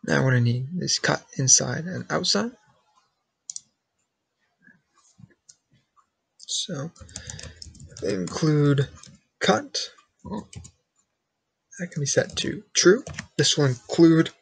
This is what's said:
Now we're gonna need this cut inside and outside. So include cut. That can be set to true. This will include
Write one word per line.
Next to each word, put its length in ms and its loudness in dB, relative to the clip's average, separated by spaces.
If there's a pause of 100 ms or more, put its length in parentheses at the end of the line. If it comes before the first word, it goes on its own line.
Now 180 2
we're 80 4
gonna 100 4
need 320 0
this 240 -2
cut 260 0 (140)
inside 480 2
and 240 -10
outside. 420 -2 (3750)
So 540 -8 (1120)
include 840 0 (520)
cut. 500 -2 (340)
That 1700 -16
can 100 -6
be 40 -2
set 320 -2
to 260 -6 (100)
true. 300 4 (340)
This 200 2
will 80 4
include 640 4 (120)